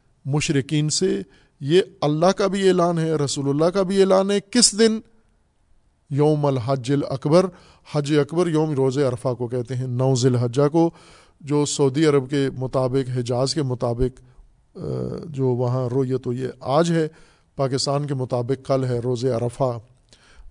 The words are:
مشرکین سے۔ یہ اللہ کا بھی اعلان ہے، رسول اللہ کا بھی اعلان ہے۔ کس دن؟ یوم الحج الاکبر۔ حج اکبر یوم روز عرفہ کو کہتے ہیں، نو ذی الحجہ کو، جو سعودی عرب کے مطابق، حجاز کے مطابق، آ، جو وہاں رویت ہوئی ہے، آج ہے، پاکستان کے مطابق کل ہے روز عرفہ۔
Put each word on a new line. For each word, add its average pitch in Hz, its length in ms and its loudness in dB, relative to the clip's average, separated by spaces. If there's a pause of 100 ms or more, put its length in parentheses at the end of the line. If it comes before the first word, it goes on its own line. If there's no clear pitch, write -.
(240)
مشرکین 151 640 0
سے۔ 196 340 -2 (380)
یہ 151 220 4 (180)
اللہ 151 260 2
کا 196 200 2
بھی 190 220 0
اعلان 175 300 2
ہے، 160 140 -2
رسول 143 360 -2
اللہ 147 160 2
کا 185 180 2
بھی 196 180 2
اعلان 190 300 4
ہے۔ 202 80 0 (120)
کس 233 280 2
دن؟ 220 220 4 (1120)
یوم 147 360 2
الحج 131 460 -2
الاکبر۔ 147 540 2 (460)
حج 147 260 0
اکبر 165 280 0
یوم 156 240 0
روز 135 280 0
عرفہ 127 360 -2
کو 120 140 -6
کہتے 123 280 -6
ہیں، 127 100 -4
نو 127 280 2
ذی 127 140 2
الحجہ 123 400 2
کو، 165 220 2 (500)
جو 147 240 -2
سعودی 143 420 0
عرب 139 240 2
کے 139 180 0 (100)
مطابق، 127 600 -2
حجاز 123 360 -2
کے 160 80 0
مطابق، 123 580 -2 (560)
آ، 190 40 -14 (440)
جو 135 220 -4
وہاں 123 420 -2
رویت 131 380 -2
ہوئی 123 160 -4
ہے، 127 60 -4 (120)
آج 151 300 0
ہے، 165 180 0 (480)
پاکستان 139 500 -2
کے 143 80 -6
مطابق 127 520 -4
کل 135 180 0
ہے 123 140 -2
روز 120 260 -2
عرفہ۔ 123 540 -2 (720)